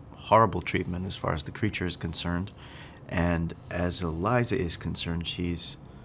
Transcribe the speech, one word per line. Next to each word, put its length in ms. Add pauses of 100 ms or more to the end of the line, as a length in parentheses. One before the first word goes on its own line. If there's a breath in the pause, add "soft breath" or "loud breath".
(140)
horrible 460
treatment 460
as 100
far 160
as 120
the 80
creature 340
is 100
concerned. 560 (560 loud breath)
And 460 (160)
as 320
Eliza 580
is 160
concerned, 500
she's 520 (260 loud breath)